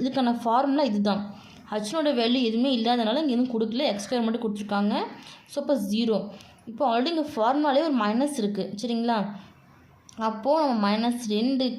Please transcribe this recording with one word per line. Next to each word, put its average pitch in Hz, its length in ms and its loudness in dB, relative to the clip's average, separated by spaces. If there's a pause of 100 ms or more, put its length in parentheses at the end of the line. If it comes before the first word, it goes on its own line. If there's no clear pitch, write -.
இதுக்கான 254 320 0 (120)
ஃபார்முலா 269 460 2
இதுதான். 208 300 0 (520)
ஹச்னோட 294 360 -2 (120)
வேல்யூ 240 280 2
எதுவுமே 240 300 2
இல்லாதனால 233 440 2
இங்க 269 140 2
எதுவும் 247 180 2
கொடுக்கல, 226 360 0
எக்ஸ் 202 160 -4
ஸ்கொயர் 240 200 0
மட்டும் 233 180 -2
கொடுத்துருக்காங்க. 208 500 -2 (560)
So, - 120 -10
அப்போ 285 140 2 (160)
ஜீரோ. 220 260 2 (520)
இப்போ 226 180 -2
already 247 240 2
இங்க 320 120 0 (100)
ஃபார்முலாலே 277 540 2
ஒரு 277 140 2
மைனஸ் 247 400 0
இருக்கு, 202 220 -2 (160)
சரிங்களா? 233 380 0 (1120)
அப்போ 214 320 0
நம்ம 277 140 2 (100)
மைனஸ் 233 400 0 (100)
ரெண்டு, 262 300 2 (140)